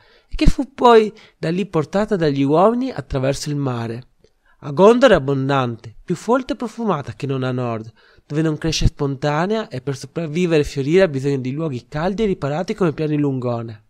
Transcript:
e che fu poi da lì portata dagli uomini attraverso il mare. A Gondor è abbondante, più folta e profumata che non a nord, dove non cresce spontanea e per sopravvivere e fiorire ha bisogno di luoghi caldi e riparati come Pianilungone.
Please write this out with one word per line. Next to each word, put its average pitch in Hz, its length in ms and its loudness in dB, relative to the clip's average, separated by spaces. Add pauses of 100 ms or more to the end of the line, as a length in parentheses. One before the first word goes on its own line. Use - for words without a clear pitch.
(300)
e - 60 -8
che - 100 0
fu - 280 4
poi 226 380 6 (260)
da 156 140 -4
lì 185 140 -2
portata 196 500 -2
dagli 147 280 0
uomini 220 480 2
attraverso 135 580 -4
il 147 80 -4
mare. 120 460 -6 (560)
A 143 120 -10
Gondor 226 400 6
è 190 40 6
abbondante, 135 800 -2 (100)
più 175 120 -6
folta 254 380 -2
e 226 40 -10
profumata 202 560 -6
che - 140 -10
non 131 160 -4
a 127 80 -2
nord, 117 400 -6 (340)
dove 147 160 -4
non 156 160 -2
cresce 156 300 0
spontanea 147 800 -2
e 131 140 -12
per 135 160 -6
sopravvivere 165 640 -2
e 143 40 0
fiorire 147 380 2
ha 190 60 6
bisogno 139 300 -2
di 127 120 -6
luoghi 143 360 -6
caldi 185 360 -4
e 220 40 2
riparati 180 460 -4
come 180 200 0
Pianilungone. 127 960 -4